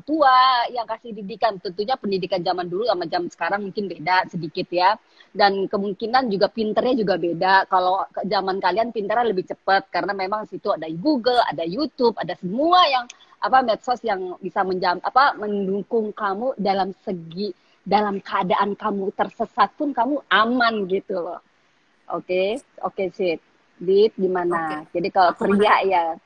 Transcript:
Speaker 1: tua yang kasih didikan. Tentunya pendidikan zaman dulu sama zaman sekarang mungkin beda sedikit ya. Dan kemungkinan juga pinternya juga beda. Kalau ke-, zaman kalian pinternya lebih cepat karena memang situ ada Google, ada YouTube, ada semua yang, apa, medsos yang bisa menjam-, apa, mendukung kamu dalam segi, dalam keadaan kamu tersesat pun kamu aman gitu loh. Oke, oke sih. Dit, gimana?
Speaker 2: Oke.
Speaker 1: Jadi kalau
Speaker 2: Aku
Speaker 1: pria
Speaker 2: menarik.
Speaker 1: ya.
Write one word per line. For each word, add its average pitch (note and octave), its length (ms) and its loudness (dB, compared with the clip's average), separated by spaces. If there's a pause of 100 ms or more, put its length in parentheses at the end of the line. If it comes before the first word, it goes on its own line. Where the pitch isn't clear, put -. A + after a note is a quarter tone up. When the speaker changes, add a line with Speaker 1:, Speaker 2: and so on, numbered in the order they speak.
Speaker 1:
tua D4 240 4 (400)
yang A#3+ 160 -6
kasih A3+ 320 -10
didikan. G#3+ 400 -2
Tentunya G#3 400 -4
pendidikan F#3+ 480 -2
zaman F3+ 240 -2
dulu F#3+ 160 -4
sama F3+ 240 0
zaman F3 240 -4
sekarang F#3 320 -4
mungkin G3+ 240 -6
beda F3 400 0
sedikit E3+ 400 -6
ya. F3+ 240 4 (400)
Dan G3 320 2
kemungkinan G#3+ 640 -2
juga F#3+ 240 2
pinternya A3 480 0
juga F#3 160 0
beda. E3+ 360 0 (120)
Kalau F#3 480 0
ke-, G3+ 160 -6
zaman F#3+ 320 -2
kalian G#3+ 320 0
pinternya A3 400 0
lebih F#3 180 -2
cepat - 380 -2
karena F3+ 240 -2
memang G3 320 -4
situ G3 240 -6
ada D#3+ 240 -2
Google, A#3+ 560 2
ada D3+ 160 -6
YouTube, A#3+ 560 0
ada E3+ 160 -6
semua D#4 560 4
yang, B3 120 -2 (360)
apa, A3 240 4
medsos A3+ 400 -2
yang F#3 320 -4
bisa G3 240 -2
menjam-, F#3 400 0
apa, C4 320 4
mendukung G3+ 800 -2
kamu G#3+ 480 -4
dalam F#3+ 400 0
segi, F3+ 480 -8 (340)
dalam G3+ 380 0
keadaan G3 560 -2
kamu G3+ 400 -4
tersesat G3+ 580 -2
pun D4 220 -4
kamu C4 320 -2
aman A3+ 560 2
gitu F#3+ 400 -4
loh. F3 160 -10 (760)
Oke, F#3+ 460 -2 (260)
oke F#3+ 160 -6 (140)
sih. F3+ 160 0 (500)
Dit, G3 320 4
gimana? F3+ 420 0
Speaker 2:
Oke. D#3+ 180 -4 (180)
Speaker 1:
Jadi F3 180 -2
kalau F3+ 200 6
Speaker 2:
Aku G3+ 120 -6
Speaker 1:
pria G#3 320 4
Speaker 2:
menarik. - 80 4
Speaker 1:
ya. F3+ 220 2 (200)